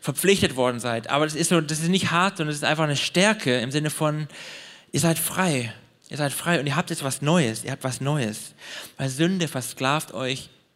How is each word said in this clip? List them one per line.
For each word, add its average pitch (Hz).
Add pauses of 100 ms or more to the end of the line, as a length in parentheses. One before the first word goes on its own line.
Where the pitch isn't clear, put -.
verpflichtet 151
worden 123
seid." 117
Aber 147
das 156
ist 165
so, 175
das 151
ist 165
nicht 180
hart, 190
sondern 151
es 147
ist 147
einfach 151
eine 147
Stärke 180
im 123
Sinne 151
von, 151 (640)
ihr 143
seid 165
frei. 139 (340)
Ihr -
seid 139
frei 170
und 143
ihr 135
habt 180
jetzt 160
was 135
Neues. 139
Ihr 120
habt 135
was 123
Neues. 131 (420)
Weil 135
Sünde 165
versklavt 135
euch 131 (260)